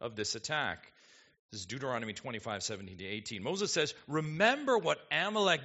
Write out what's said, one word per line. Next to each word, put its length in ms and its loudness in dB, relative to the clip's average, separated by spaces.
of 140 -6
this 220 -2
attack. 420 -2
This 120 -10
is 40 -12
Deuteronomy 460 -2
twenty-five, 500 -6
seventeen 360 -6
to 60 -8
eighteen. 380 -6
Moses 300 0
says, 220 2
"Remember 720 4
what 200 2
Amalek 540 4